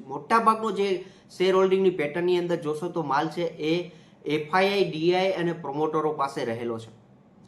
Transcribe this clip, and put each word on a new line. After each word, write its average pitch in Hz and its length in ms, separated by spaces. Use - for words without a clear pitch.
મોટાભાગનો 214 640
જે 196 340
શેર 190 180
હોલ્ડિંગની 190 340
પેટર્નની 175 480
અંદર 175 180
જોશો 151 340
તો 170 140
માલ 143 240
છે 175 160
એ 165 480
એફ 151 300
આઈ 196 140
આઈ, 190 220
ડી 165 240
આઈ 190 160
અને 170 220
પ્રમોટરો 151 580
પાસે 139 340
રહેલો 117 340
છે. - 120